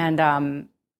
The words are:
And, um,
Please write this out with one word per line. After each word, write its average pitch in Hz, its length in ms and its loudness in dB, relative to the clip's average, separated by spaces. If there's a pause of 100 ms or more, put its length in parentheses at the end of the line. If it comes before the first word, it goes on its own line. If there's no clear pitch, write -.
And, 160 140 0
um, 143 500 0 (300)